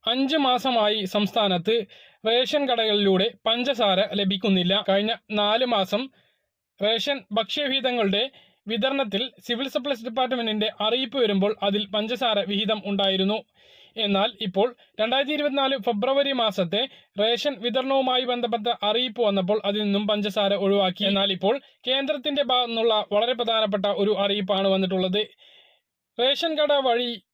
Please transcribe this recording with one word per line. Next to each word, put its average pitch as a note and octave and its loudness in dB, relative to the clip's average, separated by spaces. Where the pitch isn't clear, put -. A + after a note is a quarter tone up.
അഞ്ച് C4+ 0
മാസമായി B3 2
സംസ്ഥാനത്ത് G3 0
റേഷൻ B3+ 0
കടകളിലൂടെ G#3 2
പഞ്ചസാര A3+ 2
ലഭിക്കുന്നില്ല. G3 0
കഴിഞ്ഞ G3+ 2
നാല് G#3+ 2
മാസം G#3 0
റേഷൻ A3+ 0
ഭക്ഷ്യവിഹിതങ്ങളുടെ A#3+ 0
വിതരണത്തിൽ A#3 -2
സിവിൽ A#3+ -4
സപ്ലൈസ് B3+ -4
ഡിപ്പാർട്ട്മെന്റിന്റെ A3+ -2
അറിയിപ്പ് A#3+ -2
വരുമ്പോൾ G3+ 2
അതിൽ G3+ 0
പഞ്ചസാര A3 -2
വിഹിതം G#3 -2
ഉണ്ടായിരുന്നു. G3 0
എന്നാൽ G3+ 0
ഇപ്പോൾ G3+ 0
രണ്ടായിരത്തി C4 0
ഇരുപത്തിനാല് C#4 0
ഫെബ്രുവരി B3+ 0
മാസത്തെ G#3 0
റേഷൻ A#3 0
വിതരണവുമായി B3+ 0
ബന്ധപ്പെട്ട A#3+ -2
അറിയിപ്പ് A3+ -2
വന്നപ്പോൾ G3+ 2
അതിൽ G#3 -2
നിന്നും G3+ 0
പഞ്ചസാര G#3 0
ഒഴിവാക്കി. G3 2
എന്നാൽ G3 2
ഇപ്പോൾ F#3+ 0
കേന്ദ്രത്തിന്റെ C#4 -2
ഭാഗത്തു B3 2
നിന്നുള്ള A3+ 2
വളരെ A3+ 2
പ്രധാനപ്പെട്ട A3 0
ഒരു G#3 2
അറിയിപ്പാണ് G3 0
വന്നിട്ടുള്ളത്. F#3+ 0
റേഷൻ C#4+ 0
കട D4 2
വഴി A#3+ 2